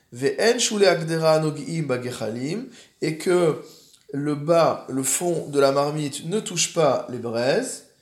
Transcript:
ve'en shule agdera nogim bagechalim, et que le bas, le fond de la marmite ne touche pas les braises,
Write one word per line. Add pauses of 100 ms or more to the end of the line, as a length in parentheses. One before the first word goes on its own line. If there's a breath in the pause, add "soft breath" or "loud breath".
(120 soft breath)
ve'en
shule
agdera
nogim
bagechalim, (340 loud breath)
et
que (500 loud breath)
le
bas,
le
fond
de
la
marmite
ne
touche
pas
les
braises, (160 soft breath)